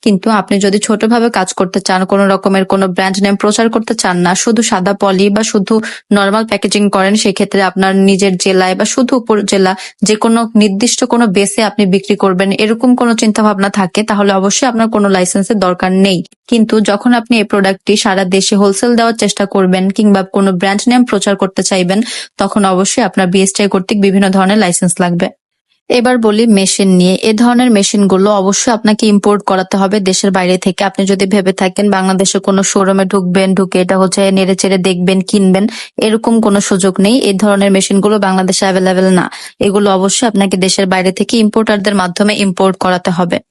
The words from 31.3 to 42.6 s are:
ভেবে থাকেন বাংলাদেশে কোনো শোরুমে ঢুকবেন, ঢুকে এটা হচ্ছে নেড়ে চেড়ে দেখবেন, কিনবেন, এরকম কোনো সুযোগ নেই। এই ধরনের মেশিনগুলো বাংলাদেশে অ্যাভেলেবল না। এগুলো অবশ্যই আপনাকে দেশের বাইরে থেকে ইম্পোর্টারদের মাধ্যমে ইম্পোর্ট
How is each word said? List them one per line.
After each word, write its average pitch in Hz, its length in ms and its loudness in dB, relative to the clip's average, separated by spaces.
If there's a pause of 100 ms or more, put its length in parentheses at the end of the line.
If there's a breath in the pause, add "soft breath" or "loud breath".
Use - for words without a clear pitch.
ভেবে 190 280 0
থাকেন 190 240 -2 (120)
বাংলাদেশে 190 400 0 (100)
কোনো 196 140 2 (100)
শোরুমে 196 400 0
ঢুকবেন, 190 460 0
ঢুকে 190 260 -2
এটা 190 180 0
হচ্ছে 190 200 0 (160)
নেড়ে 190 240 0
চেড়ে 190 160 0 (100)
দেখবেন, 185 320 0 (100)
কিনবেন, 190 360 2 (400 loud breath)
এরকম 226 280 0 (120)
কোনো 202 140 2 (100)
সুযোগ 190 240 0 (120)
নেই। 220 100 2 (140)
এই 196 140 0
ধরনের 202 320 2
মেশিনগুলো 196 400 0 (120)
বাংলাদেশে 190 400 -2
অ্যাভেলেবল 185 400 0 (120)
না। - 60 -2 (400 loud breath)
এগুলো 202 220 0 (100)
অবশ্যই 196 340 0
আপনাকে 196 240 0 (100)
দেশের 190 280 0
বাইরে 185 260 0
থেকে 202 140 -2 (100)
ইম্পোর্টারদের 214 580 0
মাধ্যমে 202 320 -2 (120)
ইম্পোর্ট 190 380 0